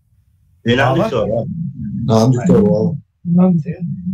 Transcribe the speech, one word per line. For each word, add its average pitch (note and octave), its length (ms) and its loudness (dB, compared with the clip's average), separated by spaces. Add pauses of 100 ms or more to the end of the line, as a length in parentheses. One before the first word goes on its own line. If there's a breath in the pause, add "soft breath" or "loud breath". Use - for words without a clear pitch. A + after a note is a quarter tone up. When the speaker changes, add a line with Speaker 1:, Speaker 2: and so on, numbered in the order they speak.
(680)
Speaker 1:
اي A#2+ 80 2
نعم C3 160 2
Speaker 2:
واضح؟ F3 120 0
Speaker 1:
دكتور. A2+ 420 -2 (600)
Speaker 3:
نعم A2 240 4
دكتور، A#2+ 400 2
واضح. G2 280 0 (260)
Speaker 4:
نعم. F3+ 340 2
Speaker 2:
زين. E3+ 380 -8 (180)